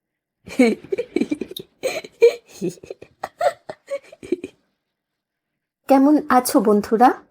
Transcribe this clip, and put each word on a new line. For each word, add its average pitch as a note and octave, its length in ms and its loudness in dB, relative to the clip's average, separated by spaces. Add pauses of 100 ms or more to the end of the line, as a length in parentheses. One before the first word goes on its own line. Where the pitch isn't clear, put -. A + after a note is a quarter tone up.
(4000)
কেমন C4+ 400 4
আছো B3+ 320 2
বন্ধুরা? G#3+ 720 2